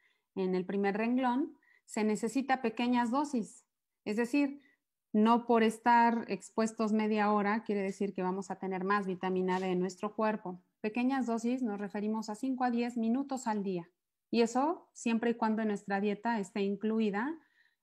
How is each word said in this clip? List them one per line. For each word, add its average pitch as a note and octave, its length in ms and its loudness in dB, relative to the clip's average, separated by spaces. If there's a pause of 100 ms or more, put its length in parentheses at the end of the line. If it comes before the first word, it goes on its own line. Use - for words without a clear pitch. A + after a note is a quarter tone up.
(340)
en F#3 200 0
el F3+ 120 0
primer G3 320 0
renglón, B3 580 0 (300)
se A3 180 -2
necesita A#3+ 560 0
pequeñas A#3+ 500 0
dosis, C4 540 -4 (400)
es G#3 140 -4
decir, C#4 420 0 (540)
no A3+ 320 4
por A3+ 160 4
estar A#3 640 4
expuestos A3 640 -2
media G#3+ 400 2
hora G#3 300 2
quiere G#3 180 -2
decir G3 320 -2
que F#3+ 100 -4
vamos F#3 280 -2
a F#3 80 -8
tener F#3 260 -4
más G3+ 220 2
vitamina F#3 520 0
D F#3 120 -2
en F3+ 100 2
nuestro G3 340 -4
cuerpo. G#3+ 460 -2 (220)
Pequeñas B3 420 0
dosis A#3 380 -2
nos G3+ 180 -4
referimos G#3+ 480 -4
a G#3+ 60 -6
cinco C4 300 -2
a B3 60 2
diez A#3+ 280 -2
minutos B3+ 480 -2
al G#3+ 160 -2
día. F#3 260 -4 (420)
Y A3+ 120 4
eso B3+ 500 0
siempre A#3 380 0
y A#3 40 2
cuando A3 280 0
en G#3+ 60 0
nuestra G3+ 320 -2
dieta G#3 400 0
esté G3 220 -4
incluida, G#3+ 760 0 (440)